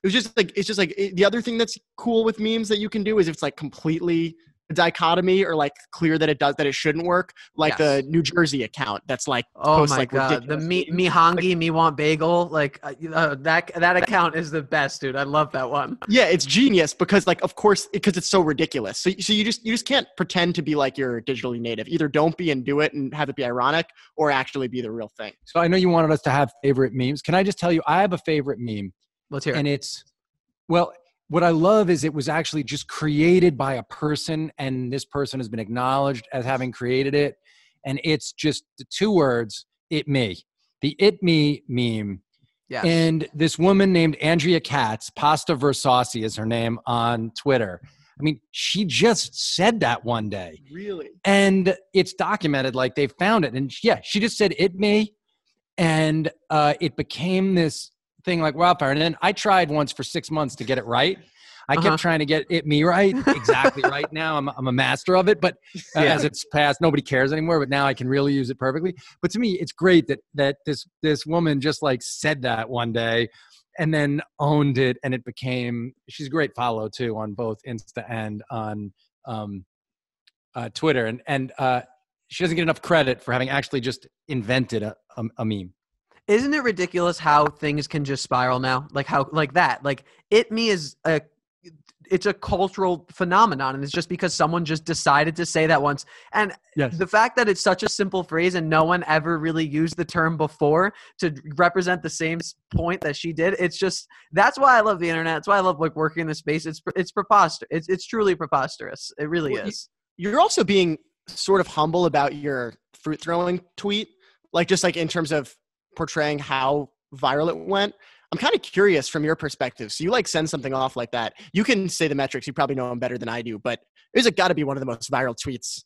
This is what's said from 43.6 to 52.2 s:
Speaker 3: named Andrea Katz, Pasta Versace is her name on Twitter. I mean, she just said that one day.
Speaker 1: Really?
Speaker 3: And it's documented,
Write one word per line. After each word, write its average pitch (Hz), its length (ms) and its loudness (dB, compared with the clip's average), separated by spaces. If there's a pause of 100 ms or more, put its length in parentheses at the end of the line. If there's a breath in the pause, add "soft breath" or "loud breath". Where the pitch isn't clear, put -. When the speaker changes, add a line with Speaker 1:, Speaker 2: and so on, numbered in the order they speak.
Speaker 3:
named 165 240 4
Andrea 165 420 2
Katz, 113 500 -2
Pasta 147 460 0
Versace 123 680 2
is 110 120 -6
her 107 100 -6
name 117 400 -2
on 117 460 -2
Twitter. 113 500 -2 (380 soft breath)
I 143 40 -8
mean, 151 180 -2 (100)
she - 340 -4
just 170 480 2 (220)
said 214 240 2
that 120 240 -2
one 110 260 -2
day. 90 320 -10 (100)
Speaker 1:
Really? 180 380 -12 (140)
Speaker 3:
And 190 520 4 (180)
it's 180 200 2
documented, 147 600 -2